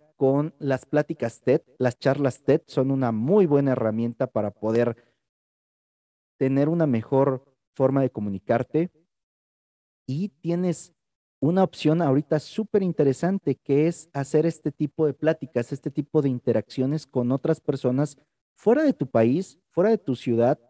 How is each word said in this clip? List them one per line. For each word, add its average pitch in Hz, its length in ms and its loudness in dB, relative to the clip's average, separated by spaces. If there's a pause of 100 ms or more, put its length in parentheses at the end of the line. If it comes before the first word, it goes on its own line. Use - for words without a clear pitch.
(160)
con 143 420 0
las 135 260 -4
pláticas 147 560 -4
ted. 127 220 2 (160)
Las 127 200 -2
charlas 135 460 -2
ted 151 220 2
son 135 240 -2
una 135 200 -2
muy 156 360 2
buena 139 260 2
herramienta 113 540 -2
para 104 240 -4
poder 113 460 -2 (1400)
tener 139 300 0
una 165 180 0
mejor 131 560 0 (320)
forma 135 280 2
de 127 80 0
comunicarte. 117 800 -4 (1160)
Y 165 220 -6
tienes 170 640 -4 (480)
una 180 240 2
opción 160 360 0
ahorita 151 380 0
súper 208 440 -4
interesante, 165 760 0
que 147 320 0
es - 240 -8
hacer 151 340 0
este 160 240 -6
tipo 156 360 -2
de 143 80 -2
pláticas, 151 580 -4
este 143 180 -8
tipo 151 320 -2
de 143 60 2
interacciones 127 800 -2
con 123 260 -2
otras 151 280 -2
personas 139 580 -2 (360)
fuera 262 300 2
de 277 80 2
tu - 180 -6
país, 120 480 0 (120)
fuera 190 200 2
de 214 80 2
tu 135 160 -4
ciudad 120 560 0